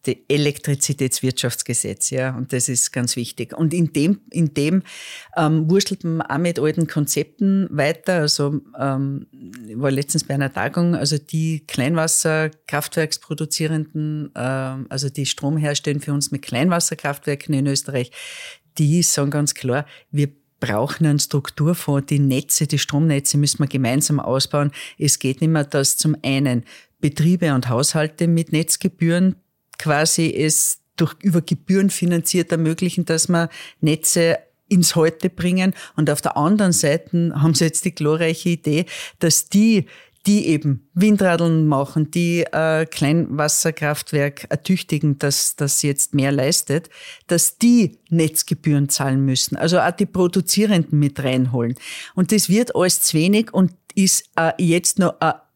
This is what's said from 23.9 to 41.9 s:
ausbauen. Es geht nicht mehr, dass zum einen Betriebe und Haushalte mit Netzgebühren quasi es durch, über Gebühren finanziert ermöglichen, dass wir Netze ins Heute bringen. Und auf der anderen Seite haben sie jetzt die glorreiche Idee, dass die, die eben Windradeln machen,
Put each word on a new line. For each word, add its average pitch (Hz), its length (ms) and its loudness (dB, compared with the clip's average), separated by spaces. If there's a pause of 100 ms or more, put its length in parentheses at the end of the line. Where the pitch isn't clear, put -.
ausbauen. 139 520 0 (260)
Es 151 200 0
geht 131 220 -2
nicht 160 100 2
mehr, 156 140 2
dass 143 320 0
zum 156 260 0
einen 135 420 0 (360)
Betriebe 160 540 2
und 123 140 0
Haushalte 151 580 0
mit 165 240 2
Netzgebühren 170 840 0 (420)
quasi 156 580 0
es - 440 0 (160)
durch, - 260 0
über 175 200 2
Gebühren 190 480 0
finanziert 175 600 0
ermöglichen, 165 540 0
dass 165 240 0
wir 170 220 2 (300)
Netze 160 600 2 (260)
ins 180 300 2
Heute 165 340 2
bringen. 185 440 0 (200)
Und 156 160 2
auf 151 100 -2
der - 160 -4
anderen 185 360 2
Seite 165 640 0
haben 156 180 4
sie 165 120 2
jetzt - 180 -4
die 170 100 -2
glorreiche 160 540 0
Idee, 160 380 0 (340)
dass - 280 2
die, 208 380 4 (400)
die 208 220 4
eben 151 440 0
Windradeln 170 760 4
machen, 147 420 0